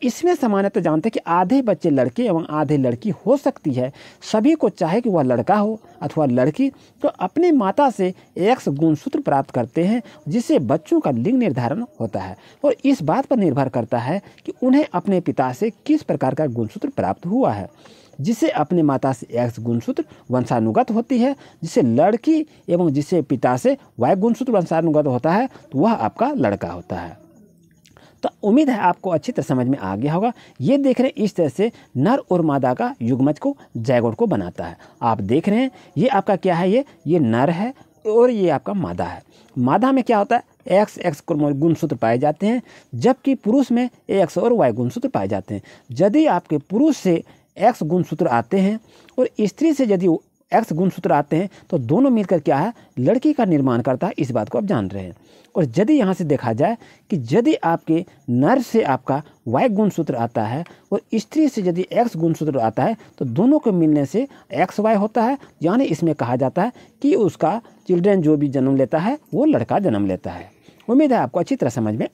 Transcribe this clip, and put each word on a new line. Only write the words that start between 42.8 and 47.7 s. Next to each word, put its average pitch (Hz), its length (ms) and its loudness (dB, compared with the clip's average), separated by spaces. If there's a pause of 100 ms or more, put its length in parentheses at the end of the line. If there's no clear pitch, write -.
जबकि 247 400 0
पुरुष 247 380 0
में 240 180 0 (200)
एक्स 190 280 0
और - 140 2
वाई 147 200 2
गुणसूत्र 123 360 -4
पाए 98 200 -4
जाते 101 260 -6
हैं। 98 80 -8 (300)
यदि 208 340 2
आपके 175 320 0
पुरुष 254 380 0
से 175 260 0 (360)
एक्स 226 240 2